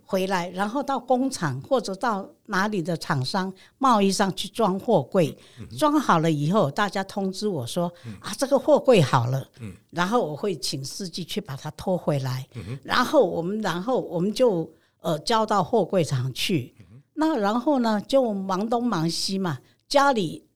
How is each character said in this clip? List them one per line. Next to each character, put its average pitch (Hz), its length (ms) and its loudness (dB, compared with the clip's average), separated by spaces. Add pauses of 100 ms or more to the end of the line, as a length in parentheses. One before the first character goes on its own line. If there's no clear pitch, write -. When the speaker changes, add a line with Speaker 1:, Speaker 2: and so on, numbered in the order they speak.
Speaker 1:
回 190 220 -2
来， 185 240 -2
然 190 180 -4
后 262 140 -4
到 277 180 -4
工 254 300 0
厂 139 320 -4
或 262 180 0
者 196 160 -6
到 202 320 -4 (200)
哪 196 200 0
里 208 140 -2
的 160 160 -2
厂 143 260 -2
商、 190 300 -2 (240)
贸 240 240 4
易 196 100 4
商 190 240 2
去 - 120 -6
装 196 320 0
货 185 240 2
柜， 151 340 0 (220)
Speaker 2:
嗯 104 100 -14
哼。 117 80 -14
Speaker 1:
装 294 220 4
好 202 200 4
了 165 120 2
以 147 180 0
后， 180 220 2
大 208 180 -2
家 190 140 -4
通 196 280 -4
知 202 160 -6
我 139 200 -4
说， 175 260 -2 (120)
Speaker 2:
嗯。 110 180 -14
Speaker 1:
“啊， 196 140 -10
这 269 100 0
个 269 100 4
货 277 220 4
柜 233 220 6
好 120 260 2
了。” 131 200 -4 (120)
Speaker 2:
嗯。 98 160 -12 (160)
Speaker 1:
然 175 160 -2
后 220 180 2
我 151 100 -6
会 190 200 -4
请 139 280 -6
司 - 240 -10
机 165 160 -8
去 - 160 -6
把 139 160 -10
它 151 160 -10
拖 - 260 -4
回 147 220 -2
来， 131 360 -4
Speaker 2:
嗯 107 100 -10
哼。 127 180 -8
Speaker 1:
然 - 200 2
后 269 220 4
我 170 160 -2
们， 196 200 -4
然 175 220 -2
后 226 180 0
我 165 180 -4
们 208 140 0
就， 196 400 0 (260)
呃， 160 200 -4
交 220 260 0
到 208 180 2
货 208 220 2
柜 185 180 2
场 131 300 -2
去。 147 460 -2
Speaker 2:
嗯 95 120 -20
哼。 127 100 -20 (120)
Speaker 1:
那 311 240 0
然 214 240 0
后 285 180 2
呢， 220 220 0
就 254 320 2
忙 190 340 -2
东 240 160 0
忙 175 260 0
西 190 280 -4
嘛， 175 220 -2 (280)
家 277 240 4
里 175 320 -2 (120)